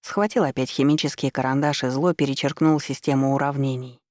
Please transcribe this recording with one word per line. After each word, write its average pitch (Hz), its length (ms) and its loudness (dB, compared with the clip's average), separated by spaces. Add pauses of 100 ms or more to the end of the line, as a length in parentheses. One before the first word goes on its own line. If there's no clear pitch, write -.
Схватил 208 420 0
опять 131 260 -2
химический 143 640 0
карандаш 139 520 0
и 127 60 -2
зло 151 240 0
перечеркнул 143 640 2
систему 135 540 0
уравнений. 135 680 -2 (120)